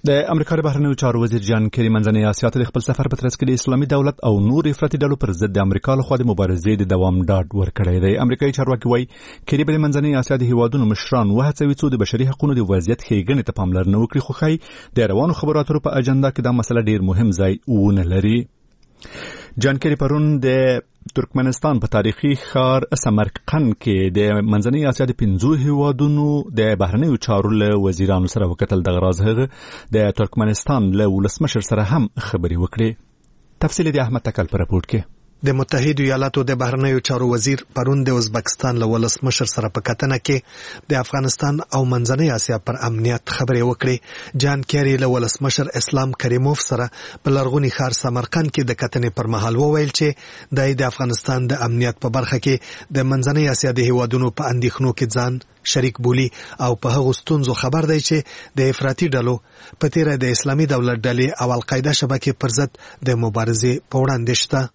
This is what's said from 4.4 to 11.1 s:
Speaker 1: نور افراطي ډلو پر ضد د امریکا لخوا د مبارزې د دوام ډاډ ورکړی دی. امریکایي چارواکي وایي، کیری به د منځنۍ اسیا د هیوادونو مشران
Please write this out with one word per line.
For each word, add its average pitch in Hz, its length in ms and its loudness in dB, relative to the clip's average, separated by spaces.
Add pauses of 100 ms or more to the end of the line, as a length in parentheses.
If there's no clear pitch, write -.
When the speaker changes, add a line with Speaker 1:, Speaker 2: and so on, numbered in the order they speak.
Speaker 1:
نور 147 240 2
افراطي 147 320 -2
ډلو 143 120 0
پر 110 160 -2
ضد 95 240 -2
د 101 80 2
امریکا 98 320 0
لخوا 131 260 0
د 120 100 2
مبارزې 95 500 0
د 92 120 0
دوام 92 360 2
ډاډ 95 180 2 (120)
ورکړی 90 440 0
دی. 95 100 4 (120)
امریکایي 131 320 0
چارواکي 127 340 0
وایي، 123 160 2 (400)
کیری 143 160 2
به 151 100 0
د 156 120 2
منځنۍ 147 340 2
اسیا 131 180 0
د 127 140 0
هیوادونو 120 400 2
مشران 107 400 0